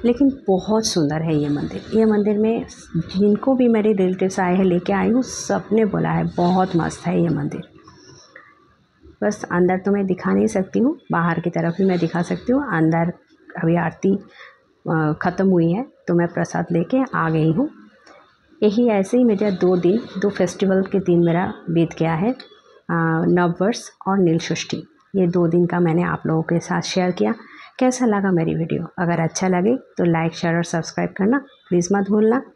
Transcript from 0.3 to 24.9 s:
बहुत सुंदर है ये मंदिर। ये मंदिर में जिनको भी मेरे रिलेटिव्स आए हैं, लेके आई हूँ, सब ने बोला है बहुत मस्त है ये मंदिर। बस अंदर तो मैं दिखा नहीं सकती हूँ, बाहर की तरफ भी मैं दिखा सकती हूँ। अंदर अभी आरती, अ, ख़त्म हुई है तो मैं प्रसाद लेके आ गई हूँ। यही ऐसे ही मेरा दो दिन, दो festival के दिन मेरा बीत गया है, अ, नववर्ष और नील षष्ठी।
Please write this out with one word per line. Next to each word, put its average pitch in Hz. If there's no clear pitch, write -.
बहुत 202
सुंदर 156
है 160
ये 147
मंदिर। 160
ये 220
मंदिर 208
में 226
जिनको 208
भी 247
मेरे 220
रिलेटिव्स 185
आए 180
हैं, 190
लेके 180
आई 190
हूँ, 247
सब 196
ने 220
बोला 165
है 165
बहुत 180
मस्त 160
है 175
ये 170
मंदिर। 151
बस 208
अंदर 180
तो 190
मैं 202
दिखा 185
नहीं 202
सकती 190
हूँ, 262
बाहर 170
की 170
तरफ 165
भी 190
मैं 180
दिखा 170
सकती 175
हूँ। 262
अंदर 165
अभी 165
आरती, 170
अ, 156
ख़त्म 190
हुई 170
है 226
तो 175
मैं 175
प्रसाद 170
लेके 170
आ 165
गई 160
हूँ। 247
यही 214
ऐसे 202
ही 254
मेरा 214
दो 185
दिन, 180
दो 202
festival 190
के 190
दिन 175
मेरा 180
बीत 165
गया 165
है, 190
अ, 165
नववर्ष 175
और 190
नील 165
षष्ठी। -